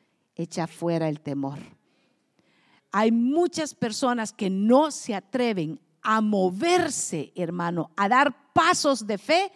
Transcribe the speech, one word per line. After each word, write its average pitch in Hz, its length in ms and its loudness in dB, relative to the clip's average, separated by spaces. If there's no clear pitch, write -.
echa 165 320 -6
fuera 165 420 -2
el 147 100 -6
temor. 139 400 -8
Hay 220 180 4
muchas 294 640 0
personas 233 560 -2
que 196 180 -4
no 226 400 4
se - 260 -6
atreven 190 680 -4
a 220 200 2
moverse, 208 1120 0
hermano, 175 640 -4
a 202 100 2
dar 254 460 0
pasos 311 520 2
de 208 120 -4
fe, 359 380 0